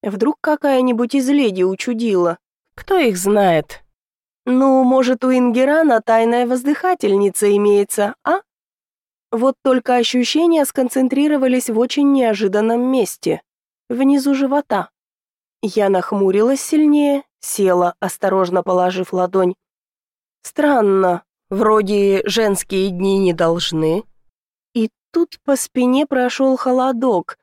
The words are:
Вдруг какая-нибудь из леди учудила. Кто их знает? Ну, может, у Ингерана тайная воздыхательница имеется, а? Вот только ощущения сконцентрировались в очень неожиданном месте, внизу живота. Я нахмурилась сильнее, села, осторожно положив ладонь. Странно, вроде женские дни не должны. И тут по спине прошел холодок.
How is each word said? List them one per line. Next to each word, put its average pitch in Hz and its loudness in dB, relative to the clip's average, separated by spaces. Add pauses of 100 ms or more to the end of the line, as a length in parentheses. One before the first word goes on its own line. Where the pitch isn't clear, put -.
Вдруг 214 -2
какая-нибудь 254 0
из 262 0
леди 233 0
учудила. 190 -2 (360)
Кто - -4
их 233 2
знает? 190 0 (600)
Ну, 262 2
может, 254 2
у 254 0
Ингерана 254 2
тайная 233 2
воздыхательница 233 0
имеется, 202 0 (100)
а? 359 0 (920)
Вот 247 0
только 254 0
ощущения 285 0
сконцентрировались 262 0
в 220 -2
очень 277 0
неожиданном 220 0
месте, 247 -2 (480)
внизу 269 2
живота. 269 -2 (720)
Я 202 0
нахмурилась 196 0
сильнее, 294 2 (160)
села, 180 0
осторожно 185 -2
положив 185 -2
ладонь. 185 -2 (840)
Странно, 196 0 (260)
вроде 202 0
женские 196 -2
дни 196 0
не 185 2
должны. 165 -2 (680)
И 220 -2 (200)
тут - -4
по 277 0
спине 254 0
прошел 262 0
холодок. 254 -2